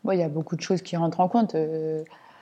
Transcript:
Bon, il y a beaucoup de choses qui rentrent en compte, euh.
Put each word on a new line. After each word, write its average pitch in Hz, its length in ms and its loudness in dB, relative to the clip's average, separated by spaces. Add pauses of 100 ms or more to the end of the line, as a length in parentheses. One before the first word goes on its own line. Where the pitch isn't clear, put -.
Bon, 190 80 0
il 185 80 4
y - 20 2
a 160 60 0
beaucoup 156 280 -4
de - 40 -6
choses 180 220 0
qui - 140 -8
rentrent 165 240 0
en - 80 4
compte, 233 280 2
euh. 156 480 -2 (380)